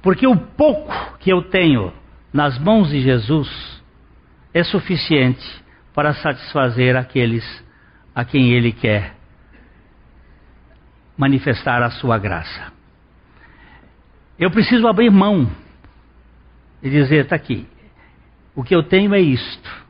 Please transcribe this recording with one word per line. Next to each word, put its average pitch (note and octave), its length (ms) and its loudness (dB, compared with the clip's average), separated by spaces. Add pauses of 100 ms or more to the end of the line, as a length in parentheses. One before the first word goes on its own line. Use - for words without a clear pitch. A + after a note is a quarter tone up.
Porque F#3 240 0
o B3+ 100 4
pouco - 840 -2
que F#3+ 120 -2
eu F3+ 120 2
tenho D3+ 500 0 (400)
nas C#3+ 240 0
mãos F#3+ 320 2
de C#3+ 120 -2
Jesus C3 840 -2 (680)
é E3+ 100 2
suficiente D3 800 -2 (480)
para D3 200 -2
satisfazer B2+ 800 -2
aqueles A#2+ 480 -2 (720)
a B2 80 -4
quem B2+ 300 2
ele A#2 180 2
quer G#2 440 -4 (2000)
manifestar C3 680 0
a A#2 60 -2
sua A#2 280 -2
graça. F#2+ 540 -8 (1700)
Eu F3 100 0
preciso A3+ 380 2
abrir A3 240 4
mão F#3+ 400 4 (1300)
e C#3 80 -6
dizer, C#3+ 380 2
"Tá E3+ 80 -2
aqui, A#2+ 320 -6 (880)
o C3 80 -8
que D3+ 100 0
eu E3 100 2
tenho G3 300 2
é G3+ 60 2
isto - 500 -2 (200)